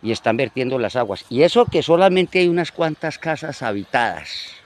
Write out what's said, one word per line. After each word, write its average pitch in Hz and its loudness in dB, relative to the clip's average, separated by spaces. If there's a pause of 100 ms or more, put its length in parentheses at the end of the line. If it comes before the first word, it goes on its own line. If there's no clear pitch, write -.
Y 110 -4
están 113 0
vertiendo 131 -2
las 107 -4
aguas. 107 -4
Y 123 2
eso 233 4
que 160 0
solamente 180 4
hay 180 4
unas 170 0
cuantas 160 -4
casas 156 -6
habitadas. 101 -4 (140)